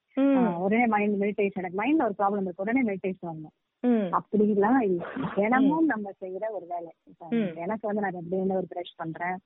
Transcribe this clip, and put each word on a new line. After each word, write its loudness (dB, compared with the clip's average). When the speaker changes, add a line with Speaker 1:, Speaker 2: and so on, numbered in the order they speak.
Speaker 1:
ம். 4
Speaker 2:
ஆ, 2
உடனே 2
மைண்ட் 2
மெடிடேஷன், 0
எனக்கு -4
மைண்ட்ல 2
ஒரு 0
ப்ராப்ளம் 2
இருக்கு, -4
உடனே 0
மெடிடேஷன் -4
வரணும். -14
Speaker 1:
ம். 0
Speaker 2:
அப்படிலாம் 4
இல்ல. 0
தினமும் 4
Speaker 1:
ம். 4
Speaker 2:
நம்ம -2
செய்யற -6
ஒரு -8
வேலை. -8
இப்ப -20
Speaker 1:
ம். 0
Speaker 2:
எனக்கு -6
வந்து -2
நான் -2
எப்படி -6
வந்து 0
ஒரு -2
பிரஷ் -10
பண்றேன், -6